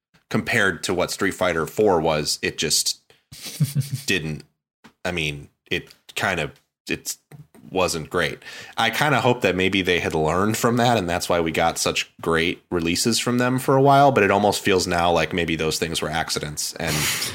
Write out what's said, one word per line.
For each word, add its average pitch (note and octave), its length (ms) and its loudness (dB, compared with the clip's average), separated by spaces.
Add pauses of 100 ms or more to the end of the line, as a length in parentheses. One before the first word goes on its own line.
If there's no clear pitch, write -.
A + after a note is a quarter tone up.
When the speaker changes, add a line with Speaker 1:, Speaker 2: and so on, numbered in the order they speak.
(300)
Speaker 1:
compared G#2+ 540 0
to F#2+ 100 -2
what E2+ 160 -2
Street F#2+ 240 -2
Fighter E2 320 0
Four F#2+ 340 2
was, D#2 420 0
it F2+ 160 -6
just - 420 -2 (320)
Speaker 2:
<laughs> - 720 -6
Speaker 1:
didn't, D#2 360 -4 (600)
I F2+ 80 -4
mean, D2+ 360 -6 (220)
it - 240 -6 (220)
kind F#2 240 -2
of, D2 100 -4 (380)
it - 280 -6 (540)
wasn't E2+ 400 -2
great. E2+ 280 -2 (380)
I A2+ 140 0
kinda C#3+ 300 2
hope A#2+ 220 2
that F#2 120 4
maybe F#2+ 280 2
they F2 180 2
had F#2 140 -2
learned E2+ 420 2
from A#2+ 220 2
that, A#2+ 200 4
and F2 100 -2
that's F2 200 -2
why F2 120 2
we E2 120 -2
got E2 260 0
such - 320 -4 (100)
great E2 500 0
releases F2 480 0
from B2 200 -2
them B2 200 0
for C3+ 180 2
a C3+ 60 4
while, C#3 280 8
but A2 140 6
it G2 60 6
almost G2+ 320 2
feels F#2 240 2
now F2 260 2
like D#2+ 200 0
maybe E2+ 240 0
those D#2+ 220 -2
things E2 240 -4
were D#2+ 80 -4
accidents, D2+ 640 -6
and D#2 220 -4 (380)